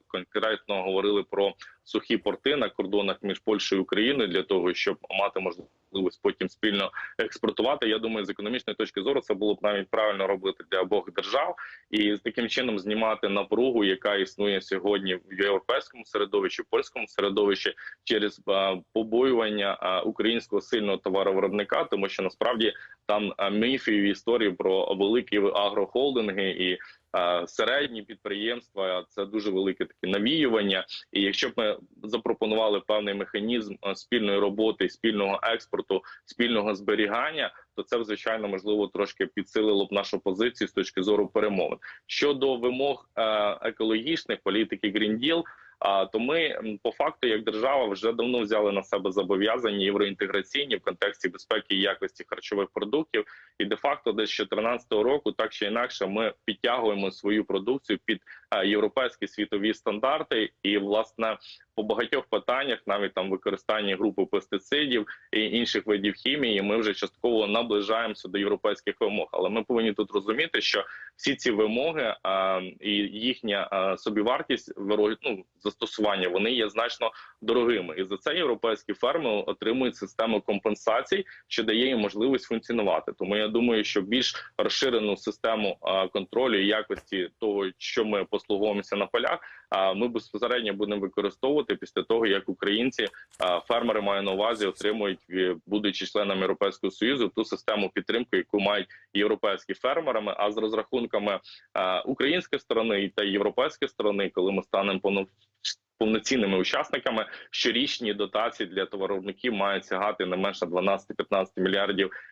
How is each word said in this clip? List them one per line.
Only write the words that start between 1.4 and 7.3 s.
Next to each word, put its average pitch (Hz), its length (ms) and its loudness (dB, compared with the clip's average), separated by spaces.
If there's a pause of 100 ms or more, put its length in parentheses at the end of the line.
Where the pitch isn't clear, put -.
сухі - 320 -2
порти 135 400 -2
на 113 120 0
кордонах 98 540 -2
між 98 160 -4
Польщею 98 420 0
і - 20 2
Україною 110 460 0
для 90 140 0
того, 90 320 0
щоб - 220 -2 (240)
мати 98 200 0
можливість 90 840 -6
потім - 260 0
спільно 101 420 -2 (280)
експортувати. 113 720 0